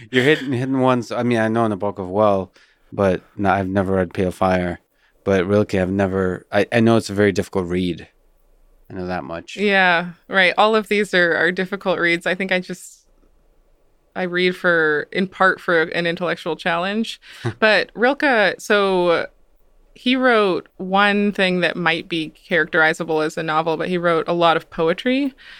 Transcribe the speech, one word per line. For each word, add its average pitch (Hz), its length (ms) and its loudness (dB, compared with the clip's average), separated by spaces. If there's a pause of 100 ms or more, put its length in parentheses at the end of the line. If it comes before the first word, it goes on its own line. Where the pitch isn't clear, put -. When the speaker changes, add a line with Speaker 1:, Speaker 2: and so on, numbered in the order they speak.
(100)
Speaker 1:
You're 127 140 2
hitting, 143 280 2
hitting 131 280 -2
ones. 127 300 2
I 117 120 -2
mean, 120 160 2
I 110 100 2
know 113 160 0
in 110 60 0
the 101 60 -4
book 101 220 -6
of 92 100 -6
Well, 98 440 2 (400)
but 98 300 0 (140)
no, 98 140 0
I've 95 180 0
never 95 260 -2
read 92 200 -2
Pale 90 180 -2
Fire. 90 460 -2 (460)
But 95 220 2
Rilke, 104 280 0
I've 92 160 0
never, 95 640 -2
I, 104 200 2
I 117 80 2
know 113 160 4
it's 104 140 -2
a 98 40 -8
very 101 180 4
difficult 92 340 -4
read. 90 420 -4 (800)
I - 40 -16
know 92 120 -8
that 147 180 -6
much. 82 320 -14
Speaker 2:
Yeah, 185 560 2 (160)
right. 185 280 2
All 214 200 4
of 214 120 -2
these 208 240 0
are, 175 240 2
are 170 160 0
difficult 185 460 -4
reads. 170 280 0
I 180 80 0
think 190 180 -6
I 185 80 0
just, - 460 -16 (1120)
I 185 60 -6
read 180 340 -2
for, 156 560 0
in 190 160 -2
part - 320 0
for 165 220 0
an 170 240 -2
intellectual 170 500 -4
challenge. 185 640 -4 (180)
Speaker 1:
<laughs> - 200 -8
Speaker 2:
But 214 360 2
Rilke, 240 640 2
so 185 680 0 (680)
he 254 220 -2
wrote 220 500 2 (120)
one 202 540 2
thing 185 280 0
that 165 160 -2
might 165 320 -2
be 160 220 -6
characterizable 160 880 0
as 156 160 -4
a 165 60 -6
novel, 160 340 -2
but 165 140 -6
he 180 80 -2
wrote 170 280 0
a 170 60 -2
lot 170 240 4
of - 140 -6
poetry. 254 640 -2 (260)